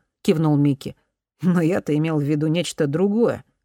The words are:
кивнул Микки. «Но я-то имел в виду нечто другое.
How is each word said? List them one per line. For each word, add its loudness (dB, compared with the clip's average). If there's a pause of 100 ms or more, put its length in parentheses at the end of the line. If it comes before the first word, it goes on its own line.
(220)
кивнул 2
Микки. 0 (440)
«Но 2
я-то 0
имел -2
в -2
виду -2
нечто -2
другое. -2 (200)